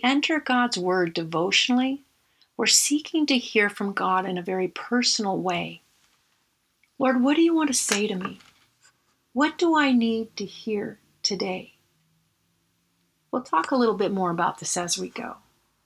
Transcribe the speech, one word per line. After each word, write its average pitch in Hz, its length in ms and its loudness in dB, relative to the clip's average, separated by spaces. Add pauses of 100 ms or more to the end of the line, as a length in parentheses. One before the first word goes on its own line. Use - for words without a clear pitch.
enter 285 360 2
God's 247 360 0
Word 180 380 0
devotionally, 196 880 0 (520)
we're 226 120 -2
seeking - 580 2
to 277 140 2
hear 214 320 2
from 202 240 -4
God 185 320 0
in 185 100 -4
a 180 60 -4
very 185 260 -2
personal 214 720 -2
way. 170 420 -4 (1160)
"Lord, 254 240 2
what 285 140 4
do 330 40 6
you 330 140 4
want 311 140 2
to 254 60 -2
say 208 320 0
to 208 80 -4
me? 185 260 -8 (920)
What 302 240 0
do 339 180 2
I 294 160 4
need 226 460 0
to 202 80 -8
hear - 540 -6 (240)
today?" 190 500 -4 (1600)
We'll 254 100 -2
talk - 300 -2
a 277 60 2
little 233 180 4
bit 196 180 0
more 190 180 0
about 170 280 -2
this - 180 -6
as 175 220 -4
we 185 100 -8
go. - 300 -12 (480)